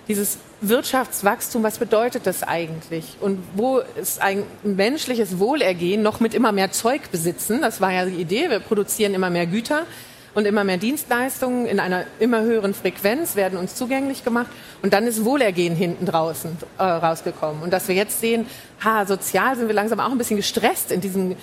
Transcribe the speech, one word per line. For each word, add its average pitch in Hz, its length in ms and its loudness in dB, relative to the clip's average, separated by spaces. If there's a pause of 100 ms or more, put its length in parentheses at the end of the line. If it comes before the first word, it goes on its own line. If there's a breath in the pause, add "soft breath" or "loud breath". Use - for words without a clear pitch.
Dieses 202 320 -2 (220)
Wirtschaftswachstum, 226 1040 0
was 214 140 -2
bedeutet 226 500 2
das - 160 -2
eigentlich? 160 760 -6
Und 196 200 -2 (160)
wo 254 240 2 (200)
ist - 220 -4
ein 196 220 0 (180)
menschliches 208 800 0
Wohlergehen 196 600 2
noch 214 200 0
mit 226 120 2
immer 220 200 4
mehr 190 180 2
Zeug - 400 -2
besitzen? 175 500 -2
Das 220 200 -2
war 190 100 4
ja 185 140 2
die 185 160 -2
Idee, 214 300 0
wir 208 100 2
produzieren 202 540 0
immer 185 160 2
mehr 175 180 0
Güter 233 340 0 (520 loud breath)
und 208 100 2
immer 202 200 2
mehr 190 120 2
Dienstleistungen 247 880 0
in 196 160 0
einer 180 240 0 (160)
immer 226 220 4
höheren 214 320 2
Frequenz 208 640 0
werden 190 220 0
uns 180 160 -6
zugänglich 269 480 -2
gemacht. 240 280 0 (320 loud breath)
Und 196 100 2
dann 202 140 4
ist 220 180 0
Wohlergehen 196 500 2
hinten 170 300 0
draußen, 160 540 -2 (180)
äh, - 60 -2
rausgekommen. 165 800 0
Und 175 100 -2
dass 185 160 0
wir 185 60 2
jetzt 208 260 0
sehen, 226 240 2 (400 loud breath)
ha, 214 220 4
sozial 196 500 2
sind 233 120 -2
wir 214 60 0
langsam 208 240 2
auch - 120 0
ein 262 80 0
bisschen 226 180 0
gestresst - 560 0
in 185 80 0
diesen 185 420 -2